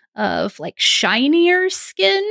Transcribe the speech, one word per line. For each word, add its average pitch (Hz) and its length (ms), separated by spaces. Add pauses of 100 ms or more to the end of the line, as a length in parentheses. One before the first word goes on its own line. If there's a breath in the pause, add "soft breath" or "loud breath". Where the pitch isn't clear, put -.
(160 soft breath)
of, 208 440
like, 151 200
shinier 339 880
skin. 392 600